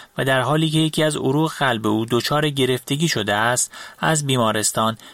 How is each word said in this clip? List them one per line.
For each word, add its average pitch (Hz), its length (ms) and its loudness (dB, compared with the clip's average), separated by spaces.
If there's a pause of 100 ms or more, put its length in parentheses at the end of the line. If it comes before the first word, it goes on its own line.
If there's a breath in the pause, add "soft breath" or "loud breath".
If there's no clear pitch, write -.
(180 loud breath)
و 131 60 -2
در 131 160 4
حالی 156 300 0
که 156 80 0
یکی 156 240 0
از 151 140 0
عروق 143 360 0
قلب 120 340 0
او 110 240 0
دچار 147 380 0
گرفتگی 135 600 0
شده 104 260 0
است، 117 380 0 (260 loud breath)
از 156 280 0
بیمارستان 113 720 0 (160 loud breath)